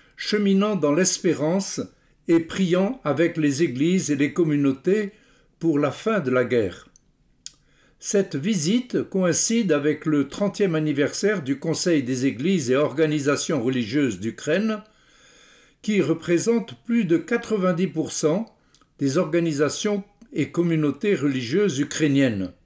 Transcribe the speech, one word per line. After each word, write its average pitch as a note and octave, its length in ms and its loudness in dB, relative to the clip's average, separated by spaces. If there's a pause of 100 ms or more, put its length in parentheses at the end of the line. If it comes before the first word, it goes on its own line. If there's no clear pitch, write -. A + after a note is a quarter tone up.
(160)
cheminant G3+ 600 0
dans D3 180 2
l'espérance E3+ 880 0 (460)
et E3 120 6
priant F#3 640 0
avec D#3+ 340 0
les D3 260 0
églises D#3 480 2
et C#3+ 40 0
les C#3 180 0
communautés D#3 800 0 (440)
pour D#3+ 220 0
la D3 100 2
fin G#3+ 300 -2
de C3+ 100 -2
la B2+ 160 2
guerre. A2 420 -2 (1080)
Cette G3 380 -2
visite F#3 680 0
coïncide F#3 680 0
avec D3 340 0
le D3 220 2
trentième G3 480 -2
anniversaire D#3 680 0
du C3+ 160 -4
Conseil D#3+ 460 0
des B2+ 240 -2
Églises C3+ 420 0
et C3 60 4
Organisations D3 880 0
Religieuses B2 560 0
d'Ukraine, G3 640 -4 (1000)
qui G3+ 220 2
représente F3 720 0 (100)
plus A#3 200 2
de E3 120 4
quatre-vingt-dix F#3 680 0
pour D3 240 -4
cent E3 340 0 (540)
des C#3 180 0
organisations E3 840 0 (300)
et D#3 180 -2
communautés E3 640 0
religieuses C3+ 640 0
ukrainiennes. C3+ 720 0 (140)